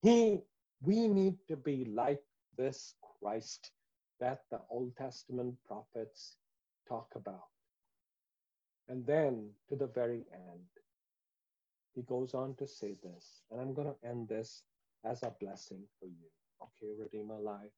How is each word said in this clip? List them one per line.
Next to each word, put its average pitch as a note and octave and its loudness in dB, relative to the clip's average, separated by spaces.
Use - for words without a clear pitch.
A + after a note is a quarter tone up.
He, A3 10
we G#3+ 6
need F#3+ 6
to D#3+ -2
be C3+ 0
like A#2+ 0
this C3+ -4
Christ - -6
that B2+ -2
the A#2 -6
Old B2 -4
Testament B2 -6
prophets - -12
talk - -8
about. G2 -12
And B2+ -6
then B2+ 2
to C#3+ 0
the C3+ 0
very A#2+ 0
end, F2+ -18
he B2+ -8
goes B2+ -4
on C3 -2
to C#3 -6
say G2+ -8
this, - -20
and A#2 -10
I'm C3+ -6
gonna C#3+ -4
end A#2+ -8
this A2 -6
as A#2+ -4
a A#2 -4
blessing G2+ -12
for F#2+ -18
you. E2 -18
Okay, G#2+ -12
Redeemer G#2+ -8
Life. G#2 -8